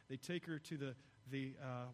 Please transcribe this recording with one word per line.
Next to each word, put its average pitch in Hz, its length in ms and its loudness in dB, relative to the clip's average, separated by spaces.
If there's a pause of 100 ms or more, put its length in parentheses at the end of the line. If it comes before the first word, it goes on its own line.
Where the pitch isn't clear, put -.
they 135 80 -2
take 175 300 2
her 160 120 2
to 156 180 -2
the, 135 180 0 (360)
the, 135 320 2
uh, 123 320 0